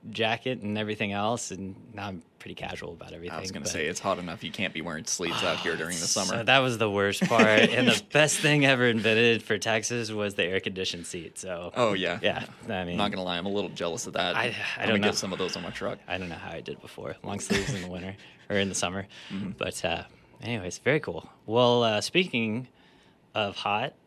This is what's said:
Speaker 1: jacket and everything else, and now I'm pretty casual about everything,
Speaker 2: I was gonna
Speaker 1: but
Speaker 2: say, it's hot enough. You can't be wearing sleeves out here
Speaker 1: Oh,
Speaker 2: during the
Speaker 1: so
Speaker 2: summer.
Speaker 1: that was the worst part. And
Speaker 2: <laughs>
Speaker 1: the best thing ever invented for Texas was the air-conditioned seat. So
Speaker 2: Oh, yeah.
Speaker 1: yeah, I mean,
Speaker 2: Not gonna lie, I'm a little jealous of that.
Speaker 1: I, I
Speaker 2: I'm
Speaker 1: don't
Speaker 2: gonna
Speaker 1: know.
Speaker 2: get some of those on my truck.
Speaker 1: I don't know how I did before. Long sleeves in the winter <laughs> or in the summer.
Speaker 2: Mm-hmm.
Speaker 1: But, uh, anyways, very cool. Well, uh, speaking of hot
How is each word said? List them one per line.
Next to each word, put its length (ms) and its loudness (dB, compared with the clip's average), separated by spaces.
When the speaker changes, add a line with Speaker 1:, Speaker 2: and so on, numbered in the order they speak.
Speaker 1:
jacket 500 -2
and 160 -4
everything 360 -2
else, 400 -2
and 220 -8
now 140 -8
I'm 140 -10
pretty 180 -14
casual 360 -8
about 200 -14
everything, 260 -10
Speaker 2:
I 20 -8
was 120 -8
gonna 120 -8
Speaker 1:
but 60 -2
Speaker 2:
say, 160 -2
it's 140 -4
hot 180 0
enough. 240 -8
You 80 -8
can't 240 -4
be 80 -6
wearing 240 -6
sleeves 380 -2
out 140 0
here 160 -2
Speaker 1:
Oh, 20 -4
Speaker 2:
during 200 -4
the 100 -2
Speaker 1:
so 180 2
Speaker 2:
summer. 200 -2
Speaker 1:
that 140 6
was 180 2
the 140 2
worst 340 2
part. 220 6
And 420 6
Speaker 2:
<laughs> 0 -
Speaker 1:
the 140 2
best 280 4
thing 260 6
ever 220 6
invented 560 4
for 140 0
Texas 520 0
was 240 -2
the 100 0
air-conditioned 640 -2
seat. 320 -10
So 380 -8
Speaker 2:
Oh, 180 4
yeah. 260 0
Speaker 1:
yeah, 240 2
I 160 -2
mean, 120 -2
Speaker 2:
Not 160 2
gonna 100 -4
lie, 160 -2
I'm 80 -4
a 40 -2
little 200 -2
jealous 380 -4
of 60 -12
that. 220 0
Speaker 1:
I, 40 0
I 60 2
Speaker 2:
I'm 60 -2
Speaker 1:
don't 360 -4
Speaker 2:
gonna 100 6
Speaker 1:
know. 100 6
Speaker 2:
get 60 2
some 180 -2
of 60 -6
those 180 -2
on 60 -6
my 80 -8
truck. 280 -6
Speaker 1:
I 100 -4
don't 100 -6
know 60 -8
how 160 -12
I 100 -8
did 200 -10
before. 420 -10
Long 160 -6
sleeves 340 0
in 100 -4
the 60 -8
winter 280 -8
<laughs> 180 -12
or 60 2
in 120 2
the 60 -6
summer. 320 -2
Speaker 2:
Mm-hmm. 240 -6
Speaker 1:
But, 280 -6
uh, 180 -2
anyways, 360 -6
very 220 2
cool. 280 -8
Well, 380 6
uh, 160 4
speaking 680 0
of 200 0
hot 380 -2